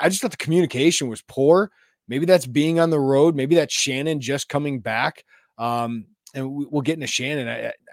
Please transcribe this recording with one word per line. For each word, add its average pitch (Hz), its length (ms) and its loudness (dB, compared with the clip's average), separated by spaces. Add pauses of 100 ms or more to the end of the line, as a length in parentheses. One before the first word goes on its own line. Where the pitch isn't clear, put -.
I 160 80 4
just 190 140 -2
thought 233 100 -2
the - 40 -14
communication 156 720 0
was 110 140 -10
poor. 170 480 4 (380)
Maybe 139 180 -2
that's 175 200 4
being 156 340 2
on 165 100 4
the 156 80 2
road. 139 380 4
Maybe 139 180 0
that's 156 180 2
Shannon 143 480 -2
just 135 280 -6
coming 143 320 -4
back. 113 440 -4 (320)
Um, 117 500 -4 (280)
and 135 160 -6
we, 143 180 -8
we'll 147 140 -2
get 156 120 -2
into 147 120 -8
Shannon. 131 400 -4
I, 113 200 -6
I, - 60 -8 (200)